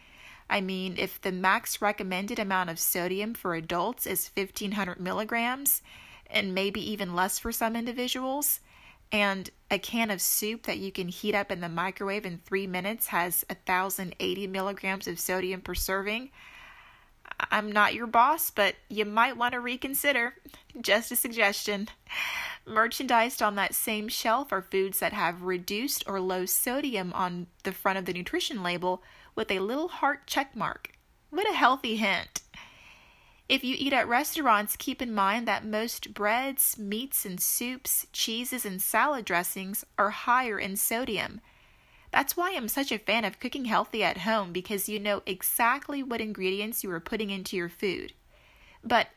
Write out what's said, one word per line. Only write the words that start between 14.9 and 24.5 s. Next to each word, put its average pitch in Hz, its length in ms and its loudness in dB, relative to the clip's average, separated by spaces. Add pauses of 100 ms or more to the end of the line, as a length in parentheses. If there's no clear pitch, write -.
of 170 140 -6
sodium 185 400 -2
per 185 120 -8
serving, 202 580 -2 (1200)
I'm 208 200 0
not 208 220 6
your 226 140 -4
boss, 240 420 6
but 196 260 4 (140)
you 208 160 0
might 233 320 4
want 240 160 2
to 247 60 -2
reconsider. 254 760 0 (440)
Just 226 320 2
a 247 40 -2
suggestion. 214 760 2 (760)
Merchandised 233 760 4
on 208 140 4
that 196 200 0
same 214 320 0
shelf 240 440 0